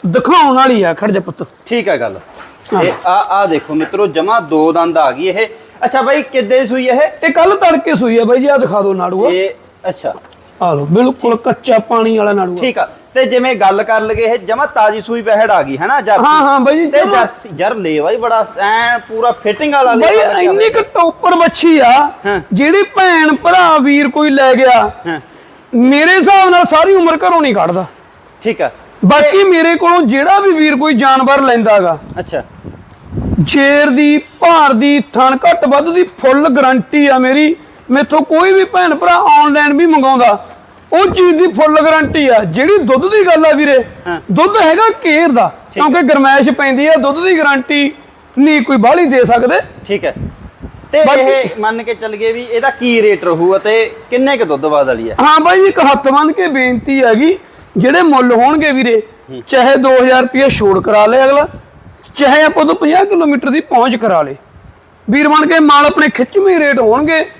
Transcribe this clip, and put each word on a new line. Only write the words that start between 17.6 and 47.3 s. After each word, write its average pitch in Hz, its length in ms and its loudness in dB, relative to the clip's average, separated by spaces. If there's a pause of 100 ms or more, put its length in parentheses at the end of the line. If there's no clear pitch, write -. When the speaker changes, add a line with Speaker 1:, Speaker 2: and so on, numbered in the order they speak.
Speaker 2:
ਲੇਵਾ 160 360 -4
ਹੀ 233 60 -2
ਬੜਾ 226 300 -2 (120)
ਐਨ 233 400 -2
ਪੂਰਾ 226 320 -4
ਫਿਟਿੰਗ 240 440 -4
ਵਾਲਾ 254 200 2
ਲੇਵਾ 277 140 2
Speaker 1:
ਬਾਈ 415 80 2
Speaker 2:
ਲੱਗਿਆ 403 240 0
Speaker 1:
ਇੰਨੀ 381 240 0
Speaker 2:
ਹੋਇਆ। 440 40 2
Speaker 1:
ਕੁ 453 120 -2
ਟੌਪਰ 349 560 -2
ਵੱਛੀ 330 420 2
ਆ, 269 320 2 (160)
Speaker 2:
ਹਾਂ। 196 140 -4 (120)
Speaker 1:
ਜਿਹੜੀ 311 300 0
ਭੈਣ 349 520 0
ਭਰਾ 339 440 2
ਵੀਰ 285 300 0
ਕੋਈ 294 220 -2
ਲੈ 269 240 2
ਗਿਆ, 240 360 2 (160)
Speaker 2:
ਹਾਂ। 160 140 -8 (540)
Speaker 1:
ਮੇਰੇ 285 380 2
ਹਿਸਾਬ 381 380 4
ਨਾਲ 349 140 4
ਸਾਰੀ 330 300 2
ਉਮਰ 339 220 2
ਘਰੋਂ 339 260 0
ਨਹੀਂ 254 120 -2
ਕੱਢਦਾ। 175 320 -4 (560)
Speaker 2:
ਠੀਕ 220 200 -6
ਆ। 127 80 -4 (340)
Speaker 1:
ਬਾਕੀ 294 340 4
Speaker 2:
ਤੇ 403 60 4
Speaker 1:
ਮੇਰੇ 339 300 2
ਕੋਲੋਂ 349 280 0
ਜਿਹੜਾ 285 360 0
ਵੀ 392 140 2
ਵੀਰ 302 240 0
ਕੋਈ 302 180 -2
ਜਾਨਵਰ 269 460 2
ਲੈਂਦਾ 226 380 2
ਗਾ, 170 200 -2 (200)
Speaker 2:
ਅੱਛਾ। 160 240 -8 (960)
Speaker 1:
ਜੇਰ 277 500 2
ਦੀ, 294 280 2
ਭਾਰ 320 540 0
ਦੀ, 285 280 0 (120)
ਥਣ 262 240 0
ਘੱਟ 339 320 0
ਵੱਧ 294 260 0
ਦੀ 359 80 2
ਫੁੱਲ 285 460 0
ਗਾਰੰਟੀ 262 580 0
ਆ 262 120 2
ਮੇਰੀ। 285 380 0 (340)
ਮੈਥੋਂ 285 300 0
ਕੋਈ 330 320 0
ਵੀ 381 120 2
ਭੈਣ 359 300 -2
ਭਰਾ 349 200 0
ਆਨਲਾਈਨ 294 580 2
ਵੀ 320 140 2
ਮੰਗਾਉਂਦਾ, 262 600 2 (460)
ਉਹ 370 140 2
ਚੀਜ਼ 359 300 2
ਦੀ 339 160 2
ਫੁੱਲ 311 340 2
ਗਾਰੰਟੀ 311 420 0
ਆ। 226 160 4
ਜਿਹੜੀ 262 340 0
ਦੁੱਧ 262 240 0 (100)
ਦੀ 415 140 2
ਗੱਲ 320 200 2
ਆ 311 60 4
ਵੀਰੇ, 277 320 0 (220)
Speaker 2:
ਹਾਂ। 170 140 -8 (120)
Speaker 1:
ਦੁੱਧ 370 300 0
ਹੈਗਾ 339 260 2 (140)
ਕੇਰ 320 260 0
ਦਾ, 226 240 0 (220)
Speaker 2:
ਠੀਕ - 80 -4
ਹੈ। 302 60 0
Speaker 1:
ਕਿਉਂਕਿ 285 200 0
ਗਰਮੈਸ਼ 277 420 2
ਪੈਂਦੀ 277 360 -2
ਆ, 320 80 4
ਦੁੱਧ 285 300 -2
ਦੀ 370 140 0